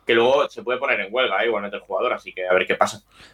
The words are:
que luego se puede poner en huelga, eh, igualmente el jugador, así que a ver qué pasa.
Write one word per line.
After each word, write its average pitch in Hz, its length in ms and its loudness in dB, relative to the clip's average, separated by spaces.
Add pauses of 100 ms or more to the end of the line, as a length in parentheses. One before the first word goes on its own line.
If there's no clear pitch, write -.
que 120 80 2
luego 123 340 4
se 113 140 -16
puede 123 160 -2
poner 123 220 -2
en 98 100 -6
huelga, 107 320 0
eh, 117 40 0
igualmente 101 320 -2
el - 40 -18
jugador, 110 300 -2
así 101 200 -10
que 92 140 -6
a 92 80 2
ver 92 140 2
qué 92 80 0
pasa. 101 260 -2 (320)